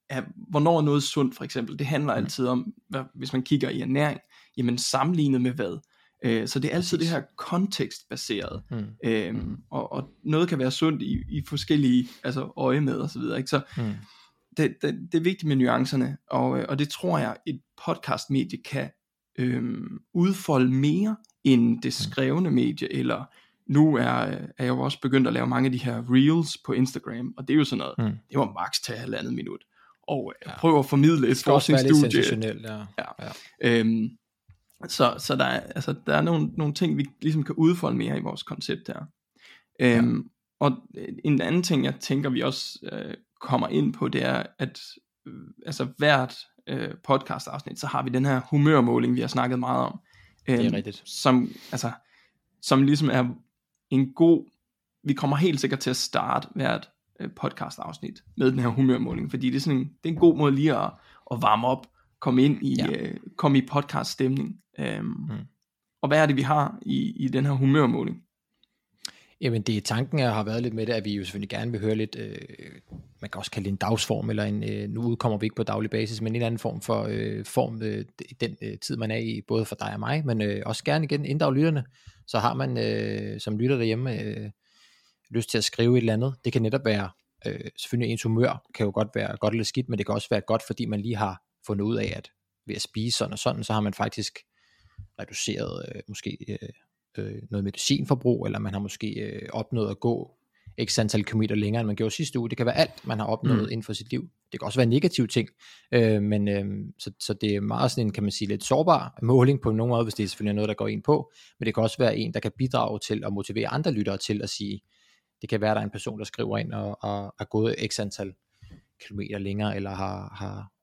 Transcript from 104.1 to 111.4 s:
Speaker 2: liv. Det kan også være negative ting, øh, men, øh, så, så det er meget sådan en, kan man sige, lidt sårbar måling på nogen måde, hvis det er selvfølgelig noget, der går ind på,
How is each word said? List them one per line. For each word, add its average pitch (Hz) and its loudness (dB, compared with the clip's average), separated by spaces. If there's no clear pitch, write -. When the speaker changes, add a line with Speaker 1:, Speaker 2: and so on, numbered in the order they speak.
Speaker 2:
liv. 127 -4
Det - -10
kan - -6
også 117 -2
være 127 6
negative 135 4
ting, 110 -2
øh, 113 6
men, 104 2
øh, 101 0
så, - -12
så - -4
det 104 -2
er 101 -2
meget 117 0
sådan 117 -2
en, 104 0
kan 104 -4
man 101 0
sige, 101 -4
lidt 101 -6
sårbar 156 2
måling 127 6
på 117 0
nogen 113 0
måde, 117 2
hvis 110 -4
det 107 -2
er 95 -2
selvfølgelig 104 -2
noget, 104 0
der 107 -4
går 107 -4
ind 107 -4
på, - 0